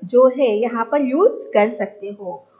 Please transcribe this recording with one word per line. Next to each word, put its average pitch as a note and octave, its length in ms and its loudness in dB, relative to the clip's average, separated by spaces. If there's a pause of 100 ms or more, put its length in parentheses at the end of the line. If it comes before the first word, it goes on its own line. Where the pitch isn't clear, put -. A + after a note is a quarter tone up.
जो A#3+ 240 4
है B3+ 200 0 (100)
यहाँ A#3 280 -4
पर C#4+ 160 -2
यूज़ C#4+ 460 0
कर G#3+ 220 2
सकते G3+ 400 -10
हो। F#3+ 380 -14 (120)